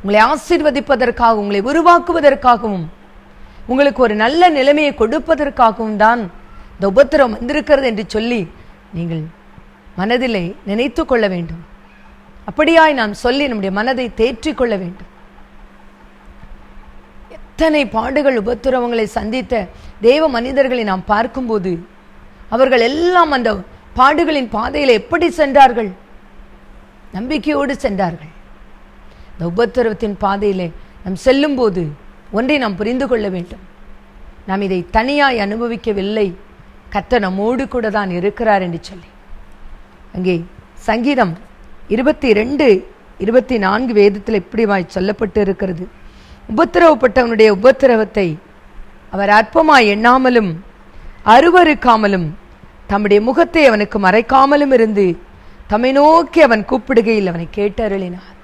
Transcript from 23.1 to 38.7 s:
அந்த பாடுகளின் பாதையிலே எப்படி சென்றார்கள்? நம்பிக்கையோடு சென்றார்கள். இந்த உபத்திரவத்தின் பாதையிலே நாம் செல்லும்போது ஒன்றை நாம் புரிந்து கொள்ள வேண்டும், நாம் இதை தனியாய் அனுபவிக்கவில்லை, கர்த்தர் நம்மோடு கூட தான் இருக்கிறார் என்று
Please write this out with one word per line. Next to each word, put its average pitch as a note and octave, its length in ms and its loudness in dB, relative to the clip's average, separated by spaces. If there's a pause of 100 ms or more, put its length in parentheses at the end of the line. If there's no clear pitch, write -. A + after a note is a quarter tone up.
அந்த A#3+ 260 -2 (400)
பாடுகளின் C#4+ 540 2
பாதையிலே B3+ 500 0
எப்படி E4 300 -2
சென்றார்கள்? C4+ 600 2 (1200)
நம்பிக்கையோடு C#4 640 -4
சென்றார்கள். F3+ 560 -6 (1000)
இந்த E3 140 -10
உபத்திரவத்தின் A3 720 -2
பாதையிலே G3 500 -2 (360)
நாம் F#3 220 -8
செல்லும்போது B3+ 560 0 (500)
ஒன்றை C4 260 0
நாம் G#3+ 200 -4
புரிந்து B3 300 -4
கொள்ள A3 200 -2
வேண்டும், F3+ 360 -10 (840)
நாம் G3 200 -4
இதை F#3 120 -2 (120)
தனியாய் B3+ 540 0
அனுபவிக்கவில்லை, G#3+ 840 -4 (680)
கர்த்தர் G#3 320 -2
நம்மோடு G#3+ 420 -2
கூட A#3 220 -4
தான் G3+ 280 -4
இருக்கிறார் G#3 480 0
என்று E3 160 -8